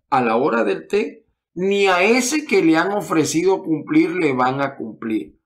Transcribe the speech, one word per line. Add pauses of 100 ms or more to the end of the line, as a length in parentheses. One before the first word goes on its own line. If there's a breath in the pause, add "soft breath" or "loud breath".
(100)
A
la
hora
del
té, (300)
ni
a
ese
que
le
han
ofrecido
cumplir
le
van
a
cumplir.